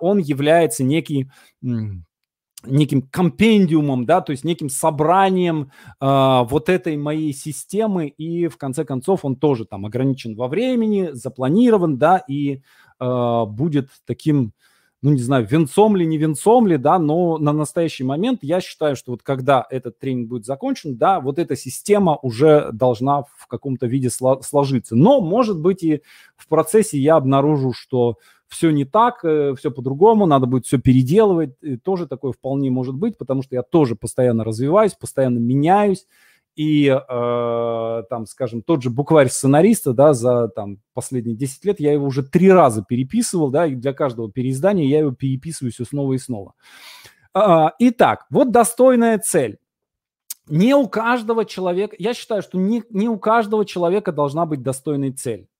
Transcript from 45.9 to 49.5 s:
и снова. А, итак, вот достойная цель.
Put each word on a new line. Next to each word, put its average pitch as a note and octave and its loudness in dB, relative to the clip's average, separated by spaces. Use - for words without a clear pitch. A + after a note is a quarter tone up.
и C3 -2
снова. A2+ -12
А, E3+ 4
итак, A3 2
вот A#3 2
достойная A#3 4
цель. B2 -2